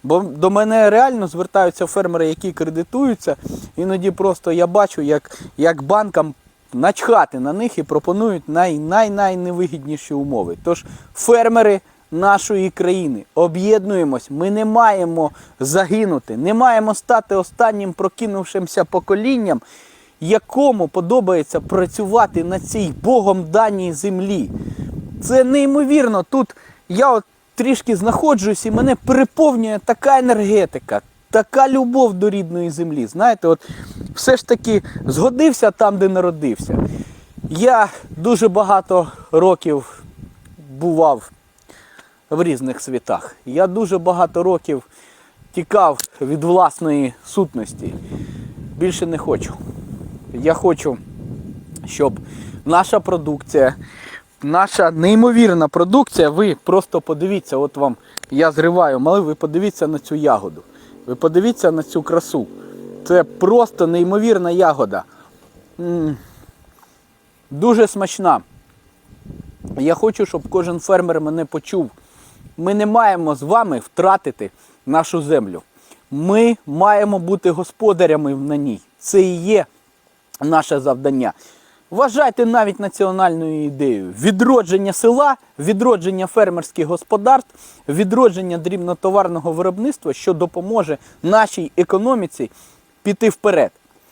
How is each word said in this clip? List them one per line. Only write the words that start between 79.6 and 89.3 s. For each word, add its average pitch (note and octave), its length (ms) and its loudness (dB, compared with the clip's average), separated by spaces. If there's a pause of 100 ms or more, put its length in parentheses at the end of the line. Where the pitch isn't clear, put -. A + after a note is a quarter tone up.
наше D3+ 400 0
завдання. C3 520 -2 (580)
Вважайте B3 560 0
навіть A3 340 0
національною F3+ 840 -2
ідеєю. B2+ 560 -2
Відродження G3 720 2
села, B3+ 440 2 (220)
відродження F#3+ 680 0
фермерських F3 600 0
господарств, G#3+ 680 0 (340)
відродження F#3 720 2
дрібнотоварного F3 920 -2